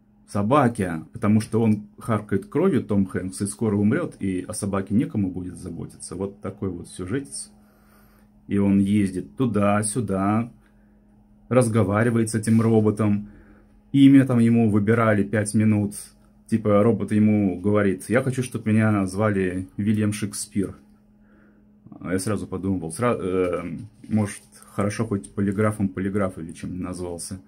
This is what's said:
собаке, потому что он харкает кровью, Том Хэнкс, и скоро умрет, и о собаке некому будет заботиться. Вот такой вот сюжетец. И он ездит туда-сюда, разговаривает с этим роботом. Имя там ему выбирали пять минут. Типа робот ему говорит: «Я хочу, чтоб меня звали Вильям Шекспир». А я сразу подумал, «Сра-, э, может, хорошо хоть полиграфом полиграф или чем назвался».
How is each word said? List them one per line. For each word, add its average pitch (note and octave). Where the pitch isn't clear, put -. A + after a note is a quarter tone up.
собаке, G#2
потому G#2+
что A2
он G#2+
харкает G#2
кровью, D3+
Том G2
Хэнкс, F#2
и G#2
скоро G#2
умрет, A2
и F#2
о -
собаке G2
некому G#2+
будет F2+
заботиться. F2
Вот G2
такой G2+
вот E2+
сюжетец. A2
И G2+
он G2
ездит G2
туда-сюда, G#2
разговаривает A2+
с A#2
этим A2+
роботом. G#2+
Имя C#3
там B2+
ему A#2
выбирали G#2+
пять G#2
минут. G#2+
Типа G#2+
робот G2+
ему G#2
говорит: G2+
«Я A#2
хочу, C3
чтоб A2
меня G#2+
звали F#2+
Вильям G#2
Шекспир». -
А E2+
я F#2
сразу F#2+
подумал, F2+
«Сра-, A#2
э, F2
может, G#2+
хорошо G#2
хоть -
полиграфом G#2
полиграф F#2+
или E2
чем F2
назвался». F2+